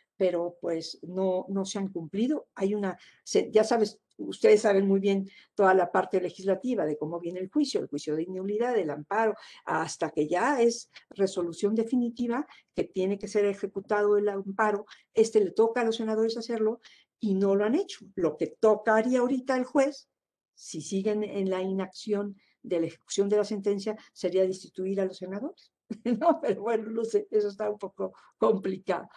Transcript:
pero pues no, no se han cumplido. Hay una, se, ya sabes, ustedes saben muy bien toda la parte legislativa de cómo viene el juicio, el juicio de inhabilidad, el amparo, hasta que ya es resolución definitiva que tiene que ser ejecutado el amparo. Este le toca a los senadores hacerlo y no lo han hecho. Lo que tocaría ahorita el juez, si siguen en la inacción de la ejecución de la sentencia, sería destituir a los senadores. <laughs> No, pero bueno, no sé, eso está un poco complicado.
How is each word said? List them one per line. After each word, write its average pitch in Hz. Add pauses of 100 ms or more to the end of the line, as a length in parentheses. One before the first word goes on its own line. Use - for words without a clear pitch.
(160)
pero 175
pues 165
no, 185
no 196
se 196
han 196
cumplido. 196
Hay 196
una, 196 (260)
se, -
ya 214
sabes, 220 (180)
ustedes 208
saben 202
muy 196
bien 196 (240)
toda 190
la 180
parte 185
legislativa 190
de 151
cómo 165
viene 175
el 190
juicio, 269
el 143
juicio 147
de 160
inhabilidad, 202
el 165
amparo, 202 (300)
hasta 160
que 151
ya 240
es 233 (180)
resolución 190
definitiva 240 (280)
que -
tiene 190
que 196
ser 202
ejecutado 208
el 208
amparo. 202 (300)
Este 220
le 185
toca 226
a 233
los 226
senadores 220
hacerlo 226 (380)
y 202
no 196
lo 202
han 220
hecho. - (100)
Lo 170
que 165
tocaría 220
ahorita 254
el 254
juez, 285 (440)
si -
siguen 208
en 196
la 185
inacción 196 (260)
de 175
la 165
ejecución -
de 208
la 208
sentencia, 208 (160)
sería 185
destituir 185
a 190
los 185
senadores. 202 (180)
<laughs> 233
No, 320
pero 196
bueno, 220
no 226
sé, 202
eso 208
está 202
un 208
poco 190 (260)
complicado. 190